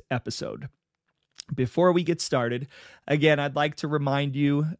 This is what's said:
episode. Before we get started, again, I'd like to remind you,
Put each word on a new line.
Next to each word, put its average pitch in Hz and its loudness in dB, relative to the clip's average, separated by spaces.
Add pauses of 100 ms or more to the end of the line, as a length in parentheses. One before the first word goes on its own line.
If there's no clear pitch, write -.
episode. - -6 (840)
Before 165 2
we 175 2
get 165 -2
started, 123 -2 (400)
again, 147 4
I'd 143 -4
like 147 0
to 151 -6
remind 143 0
you, 143 2 (120)